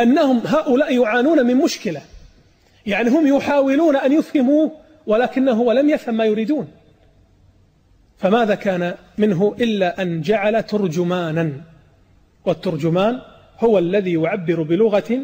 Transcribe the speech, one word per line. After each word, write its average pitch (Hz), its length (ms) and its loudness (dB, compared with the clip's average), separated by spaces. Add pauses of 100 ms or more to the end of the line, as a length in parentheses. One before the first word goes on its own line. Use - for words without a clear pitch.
أنهم 254 460 2
هؤلاء 254 560 0
يعانون 247 440 2
من 247 80 2
مشكلة، 220 460 -2 (880)
يعني 214 240 0
هم 277 260 2
يحاولون 277 600 2
أن 269 160 0
يفهموا، 294 580 2 (360)
ولكنه 247 460 0
هو 226 200 2
لم 285 180 2
يفهم 254 240 -2
ما 220 100 0
يريدون. 220 440 -2 (1500)
فماذا 208 360 2
كان 180 400 -4 (240)
منه 208 420 0
إلا 202 420 0
أن 170 180 -4
جعل 208 420 0
ترجماناً، 175 880 -2 (920)
والترجمان 175 760 -2 (380)
هو 226 200 2
الذي 180 340 0
يعبر 165 500 -2
بلغة 202 600 0